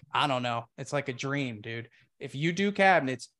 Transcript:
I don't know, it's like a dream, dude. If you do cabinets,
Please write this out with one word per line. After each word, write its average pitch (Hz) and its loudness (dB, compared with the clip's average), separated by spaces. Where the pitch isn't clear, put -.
I 135 2
don't 127 0
know, 120 -2
it's 135 -12
like 143 -2
a 131 -2
dream, 131 -4
dude. 117 -10
If 135 -12
you 151 0
do 196 0
cabinets, 170 4